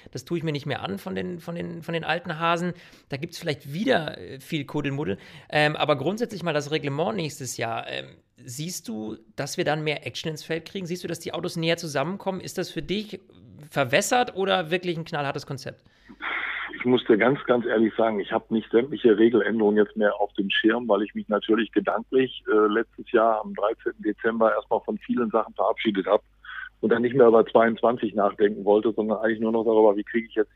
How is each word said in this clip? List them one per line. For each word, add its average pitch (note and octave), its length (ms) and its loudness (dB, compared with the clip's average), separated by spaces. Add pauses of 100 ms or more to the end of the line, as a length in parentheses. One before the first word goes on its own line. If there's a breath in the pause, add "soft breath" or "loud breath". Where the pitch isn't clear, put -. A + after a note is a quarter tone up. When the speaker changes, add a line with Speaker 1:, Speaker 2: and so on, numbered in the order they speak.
(120 loud breath)
Speaker 1:
das - 140 -12
tue F3 140 -4
ich - 40 -6
mir D#3+ 80 -2
nicht C#3+ 140 -6
mehr C3 160 -6
an G3 160 -8
von F#3+ 160 -10
den, F3+ 260 -8
von E3+ 140 -12
den, E3+ 300 -10
von F3+ 100 -6
den E3 100 -4
alten D#3+ 360 -6
Hasen.“ E3+ 340 0 (360 loud breath)
Da C#3+ 80 -8
gibt's D#3 200 -12
vielleicht C#3+ 340 -6
wieder, F#3+ 460 0
äh, B2 220 -14
viel C#3+ 260 -6
Kuddelmuddel. D3 540 -4 (320 loud breath)
Ähm, D3+ 240 2
aber D3 220 2
grundsätzlich G3+ 440 -4
mal E3+ 120 -2
das C#3+ 180 -2
Reglement D#3 460 -2
nächstes C#3 400 -8
Jahr. A2+ 320 -4
Ähm, C3+ 160 -8 (320)
siehst C3 500 -10
du, - 300 -8 (180)
dass - 220 -8
wir F#3 80 0
dann D3+ 180 -2
mehr D3+ 240 -4
Action - 240 -8
ins D#3 100 -10
Feld D#3+ 220 -6
kriegen? F#3+ 220 -10
Siehst F3 180 -8
du, E3+ 60 -8
dass E3 100 -6
die - 140 -10
Autos E3 240 -6
näher E3 180 0
zusammenkommen? F3 640 -4
Ist - 180 -12
das F3 140 -4
für E3 100 -8
dich G#3 380 -6 (500)
verwässert F#3+ 680 2
oder F#3 340 0
wirklich F3+ 260 -2
ein E3 60 -6
knallhartes C#3+ 420 -6
Konzept? - 380 -12 (960 loud breath)
Speaker 2:
Ich - 80 -6
muss B2 200 4
dir A#2 120 6
ganz, B2 280 2
ganz A#2+ 200 2
ehrlich A2+ 300 2
sagen, A2 260 0
ich F2 100 -8
hab A2 200 -4
nicht A2 200 -2
sämtliche A2+ 460 2
Regeländerungen G#2+ 580 4
jetzt G#2+ 220 2
mehr G#2 240 2
auf G#2 140 -2
dem G2 140 -2
Schirm, A#2 380 2
weil G2+ 140 4
ich G#2 120 -4
mich G#2+ 140 -8
natürlich G#2+ 460 0
gedanklich, A#2 760 0
äh, G#2+ 180 6
letztes A2 440 -4
Jahr A2+ 300 4
am G2+ 120 -10
dreizehnten G#2+ 500 -4
Dezember A2 500 0
erstmal G#2+ 280 -2
von G#2+ 180 -4
vielen A#2+ 300 -2
Sachen A2+ 260 0
verabschiedet G#2+ 500 0
hab - 180 4 (560 loud breath)
und A2+ 100 0
dann A2+ 120 4
nicht A#2+ 140 0
mehr B2+ 120 8
über A2 180 8
zweiundzwanzig A2+ 680 2
nachdenken G#2 480 2
wollte, G#2+ 300 4
sondern G#2+ 260 -2
eigentlich A2 220 -2
nur A2+ 100 0
noch A2+ 140 0
darüber, A2 320 6
wie G#2 60 -2
kriege A2+ 240 -4
ich - 80 -18
jetzt G#2+ 200 0